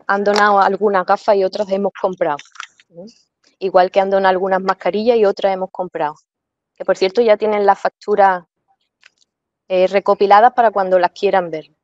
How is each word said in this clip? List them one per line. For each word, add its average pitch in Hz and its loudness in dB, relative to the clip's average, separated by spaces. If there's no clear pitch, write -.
han 202 -2
donado 208 2
algunas 196 0
gafas 202 0
y 196 0
otras 190 -6
hemos 196 -4
comprado. 175 -4
¿Mm? 170 -20
Igual 185 0
que 196 0
han 196 -2
donado 196 2
algunas 190 -2
mascarillas 190 -2
y 220 2
otras 196 -2
hemos 185 -8
comprado. 156 -8
Que, - -18
por 185 -2
cierto, 185 0
ya 214 4
tienen 208 -2
las 196 2
facturas, 196 0
eh, 185 2
recopiladas 202 2
para 233 2
cuando 190 0
las 175 0
quieran 190 -2
ver, 156 -12